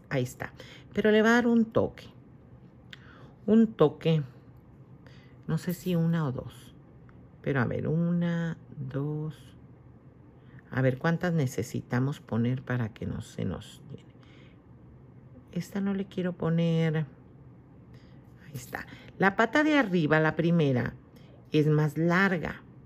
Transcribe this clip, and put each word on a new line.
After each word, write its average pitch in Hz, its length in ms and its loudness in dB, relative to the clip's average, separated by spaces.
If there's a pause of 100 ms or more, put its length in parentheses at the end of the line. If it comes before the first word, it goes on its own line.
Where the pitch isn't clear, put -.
Ahí 131 140 0
está. - 280 -10 (420)
Pero 208 180 2
le 214 100 6
va 214 80 6
a 226 40 6
dar 240 140 4
un 233 180 4
toque. - 420 -2 (1400)
Un 220 220 6
toque. 156 560 2 (1200)
No 156 120 -2
sé 175 160 -4
si 180 200 -4
una 165 320 0
o 127 40 -2
dos. - 420 -12 (680)
Pero 139 200 0
a 113 40 2
ver, 107 220 -4
una, 170 680 -2 (200)
dos. 151 580 -6 (1400)
A 120 100 -2
ver 131 180 0
cuántas 165 340 -2
necesitamos 135 840 -2
poner 120 420 -2
para 120 280 -6
que - 160 -12
no 107 160 -6
se - 220 -10
nos - 460 -10
llene. - 240 -18 (1400)
Esta 180 300 -8
no 196 120 -2
le 196 120 -4
quiero 180 280 -6
poner. 165 640 0
Ahí - 1600 -14
está. - 320 -12 (320)
La 196 180 2
pata 233 280 2
de 302 160 4
arriba, 175 400 2
la 156 160 2
primera, 156 580 2 (580)
es 151 160 4
más 151 300 2
larga. 170 640 0 (240)